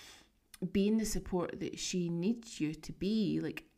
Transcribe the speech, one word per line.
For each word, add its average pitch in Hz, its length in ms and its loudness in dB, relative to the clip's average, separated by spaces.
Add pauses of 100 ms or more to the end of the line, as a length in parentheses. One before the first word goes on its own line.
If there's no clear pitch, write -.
(720)
Being 208 240 6
the 220 80 2
support 180 560 -2
that - 180 -4
she 175 300 0
needs 185 500 0
you 151 140 0
to - 180 -10
be, 185 480 2
like, - 240 -4 (140)